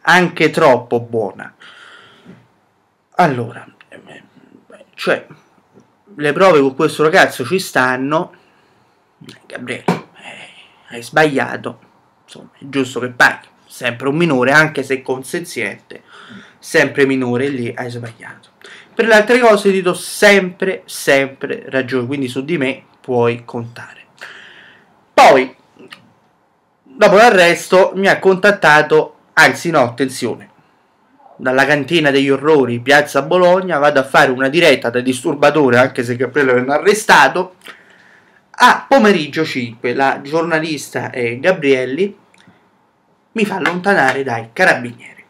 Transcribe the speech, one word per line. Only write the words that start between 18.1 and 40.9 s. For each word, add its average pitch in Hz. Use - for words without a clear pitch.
Per 214
le 220
altre 214
cose 202
ti 190
do 175
sempre, 190
sempre 135
ragione, 127
quindi 139
su 131
di 160
me 135
puoi 120
contare. 117
Poi, 135
dopo 180
l'arresto, 190
mi 190
ha 180
contattato, 165
anzi -
no, 156
attenzione, 120
dalla 131
cantina 147
degli 139
orrori, 135
Piazza 143
Bologna, 180
vado 143
a 135
fare 143
una 131
diretta 143
da 123
disturbatore, 139
anche 131
se 120
Gabriele 127
l'hanno 127
arrestato, 175
a -
pomeriggio 165
cinque, 120
la 135
giornalista, 156